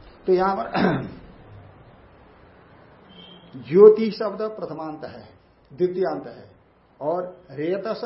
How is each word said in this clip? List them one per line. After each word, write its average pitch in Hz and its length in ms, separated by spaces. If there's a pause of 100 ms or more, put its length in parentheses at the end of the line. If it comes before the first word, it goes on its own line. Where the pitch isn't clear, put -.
(260)
तो 185 60
यहां 190 240
पर 180 460
<clears throat> 101 140 (2500)
ज्योति 208 540
शब्द 202 320
प्रथमांत 156 640
है, 113 240 (440)
द्वितीयांत 170 540
है, 113 280 (460)
और 170 240 (260)
रेतस 190 540